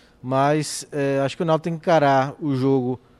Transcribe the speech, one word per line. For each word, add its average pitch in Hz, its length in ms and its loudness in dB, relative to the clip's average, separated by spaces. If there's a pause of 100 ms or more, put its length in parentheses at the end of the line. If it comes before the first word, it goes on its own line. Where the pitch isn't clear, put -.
(220)
Mas, 139 680 -2
é, 139 320 -2
acho 135 140 -4
que 185 60 -6
o - 20 -2
Náutico 160 200 0
tem 170 80 -4
que 160 60 -8
encarar 143 600 2
o 143 140 -2
jogo. 127 440 0 (200)